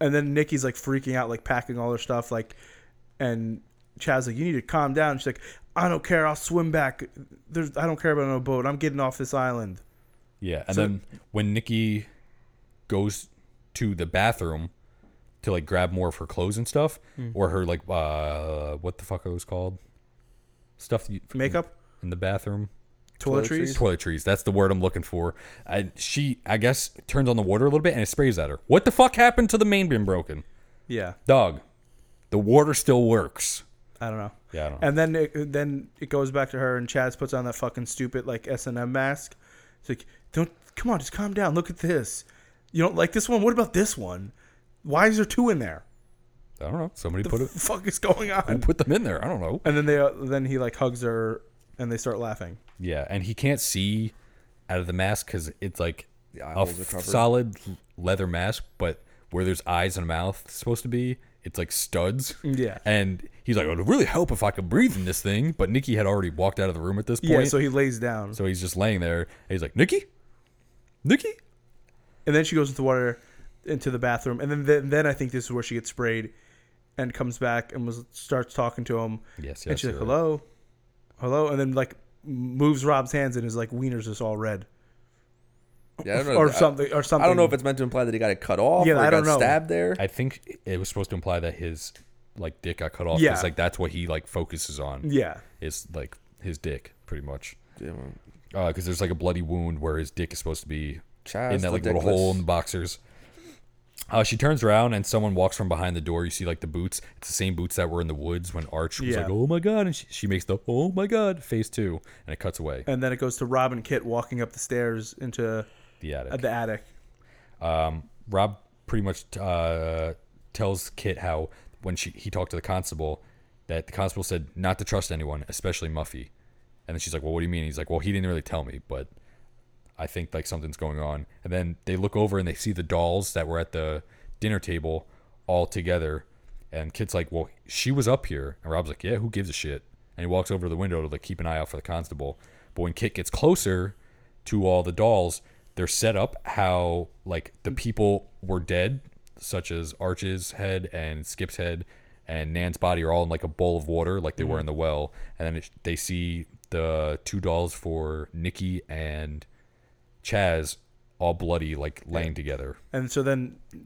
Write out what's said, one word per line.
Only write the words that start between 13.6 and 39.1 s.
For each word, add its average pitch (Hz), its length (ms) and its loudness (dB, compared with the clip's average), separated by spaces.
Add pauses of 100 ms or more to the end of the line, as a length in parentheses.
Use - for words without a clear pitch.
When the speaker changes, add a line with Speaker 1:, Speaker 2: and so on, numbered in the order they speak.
Speaker 2:
to 104 200 0
the 85 120 -2
bathroom 85 640 0 (720)
to, 104 100 0
like, 85 140 0
grab 90 260 2
more 90 160 2
of 80 80 -4
her - 100 -8
clothes 98 300 -2
and 117 100 -4
stuff, 151 320 0 (180)
Speaker 1:
Hmm. 120 180 -8
Speaker 2:
or 95 160 2
her, 92 160 0
like, 85 220 -2
uh, 76 880 -2
what 85 200 -6
the - 80 -18
fuck 92 220 -6
are 92 40 -4
those 87 140 -6
called? 92 340 -4 (1000)
Stuff - 280 -2
that 104 60 -6
you, 95 80 -6 (140)
Speaker 1:
Makeup? 139 400 0 (280)
Speaker 2:
in 90 80 -6
the 90 60 -4
bathroom. 101 520 -2 (500)
Speaker 1:
Toiletries? 135 560 0
Speaker 3:
Toiletries? - 20 0
Speaker 2:
Toiletries. 85 480 2
That's 98 180 4
the - 80 0
word 98 200 6
I'm 95 100 2
looking 90 220 2
for. 85 320 -2 (320)
And 101 300 -2
she, 143 500 -2
I 107 100 2
guess, 120 340 2 (160)
turns 135 220 4
on 120 80 6
the 110 60 2
water 101 220 4
a 143 40 8
little 147 120 6
bit 165 140 4
and 120 80 2
it 104 60 0
sprays 127 300 4
at 76 120 0
her. 71 160 -8
What 151 180 8
the 254 80 8
fuck 254 240 8
happened 240 340 8
to 226 80 4
the 214 60 8
main 196 240 4
being 113 160 4
broken? 85 400 0 (420)
Speaker 1:
Yeah. 98 280 -4 (120)
Speaker 2:
Dog, 101 340 6 (720)
the 104 80 4
water 139 360 8
still 123 300 6
works. 110 580 2 (380)
Speaker 1:
I 117 100 -4
don't 110 80 -6
know. 104 140 -8 (200)
Speaker 2:
Yeah, 76 140 -4
I - 40 -2
don't 71 120 -8
know. 147 60 4
Speaker 1:
And 147 100 2
then 160 180 4
it, 151 360 0
then 143 360 -2 (120)
it 143 100 -10
goes 139 200 0
back 135 200 0
to 131 80 -6
her, 127 180 0
and 120 100 -4
Chaz 127 300 0
puts 135 160 -4
on 127 140 -2
that 120 80 -4
fucking 120 320 -6
stupid, 123 400 -4
like, 120 200 -6
S 131 200 -4
and 120 120 -6
M 120 140 -4
mask. 135 420 -2 (460)